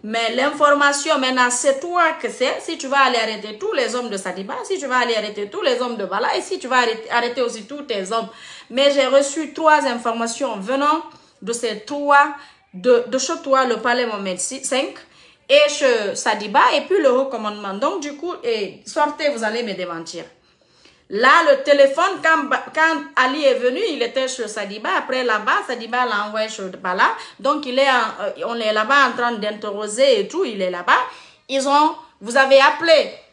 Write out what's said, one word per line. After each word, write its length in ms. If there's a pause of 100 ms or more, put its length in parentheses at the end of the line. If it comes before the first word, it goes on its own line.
Mais 320
l'information, 840
maintenant, 320
c'est 300
toi 320
que 180
c'est. 300
Si 180
tu 80
vas 140
aller 180
arrêter 400
tous 140
les 220
hommes 140
de 80
Sadiba, 380 (100)
si 140
tu 80
vas 140
aller 140
arrêter 360
tous 100
les 220
hommes 160
de 80
Bala, 280
et 60
si 180
tu 100
vas 100
arrêter, 320
arrêter 320
aussi 240
tous 160
tes 280
hommes. 180 (420)
Mais 220
j'ai 140
reçu 460
trois 320
informations 760
venant 440 (400)
de 100
ces 320
trois, 500 (380)
de, 360
de 100
chez 240
toi, 240
le 100
palais 300
Mohamed 340
cinq, 540 (540)
et 200
chez 460
Sadiba, 600
et 80
puis 200
le 100
haut 140
commandement. 480
Donc, 260
du 160
coup, 160 (100)
et 440
sortez, 420
vous 160
allez 180
me 120
démentir. 500 (840)
Là, 180 (220)
le 120
téléphone, 600
quand, 260 (260)
quand 280 (140)
Ali 280
est 140
venu, 220 (100)
il 120
était 260
chez 200
Sadiba. 480
Après, 280
là-bas, 420
Sadiba 400
l'a 200
envoyé 220
chez 140 (200)
Bala. 280 (280)
Donc, 280
il 120
est 120
en, 320
euh, 80 (160)
on 80
est 180
là-bas 360
en 40
train 200
d'interroger 880
et 80
tout. 180
Il 160
est 80
là-bas. 300 (500)
Ils 180
ont, 280 (260)
vous 160
avez 200
appelé 540 (200)